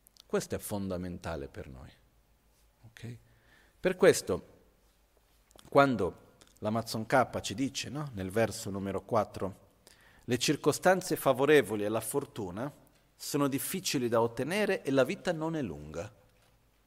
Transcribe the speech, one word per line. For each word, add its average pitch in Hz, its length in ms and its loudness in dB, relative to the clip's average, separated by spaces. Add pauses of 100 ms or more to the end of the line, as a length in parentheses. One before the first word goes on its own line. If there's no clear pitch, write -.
(260)
Questo - 300 -4
è - 20 -4
fondamentale 90 920 -6
per - 180 -14
noi. 69 240 -16 (960)
Ok? 117 320 -16 (640)
Per 185 180 0
questo, - 560 4 (1120)
quando 117 680 2 (220)
la 107 100 -2
Mazzon 110 360 -4
K 120 360 2
ci - 120 -6
dice, 127 360 -6
no, 143 240 -8
nel 92 180 -6
verso 107 400 -2
numero 95 320 -6
quattro, 101 600 -4 (600)
"Le 120 160 -2
circostanze 160 760 2
favorevoli 127 680 4
alla 110 160 0
fortuna 120 720 -6 (420)
sono 143 320 0
difficili 135 600 -2
da 113 140 4
ottenere 170 600 0
e - 80 -6
la 135 140 6
vita 185 280 -2
non 160 240 -4
è 156 60 -2
lunga. 78 500 -8 (760)